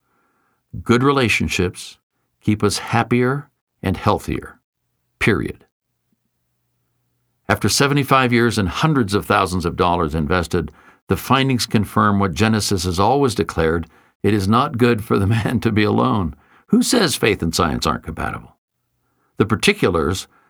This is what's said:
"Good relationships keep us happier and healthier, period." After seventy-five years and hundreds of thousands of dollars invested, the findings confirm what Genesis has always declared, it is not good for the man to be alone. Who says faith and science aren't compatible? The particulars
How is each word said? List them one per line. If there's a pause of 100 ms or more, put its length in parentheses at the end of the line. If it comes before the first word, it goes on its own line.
(840)
"Good
relationships (420)
keep
us
happier (320)
and
healthier, (580)
period." (1800)
After
seventy-five
years
and
hundreds
of
thousands
of
dollars
invested, (380)
the
findings
confirm
what
Genesis
has
always
declared, (340)
it
is
not
good
for
the
man
to
be
alone. (320)
Who
says
faith
and
science
aren't
compatible? (800)
The
particulars (220)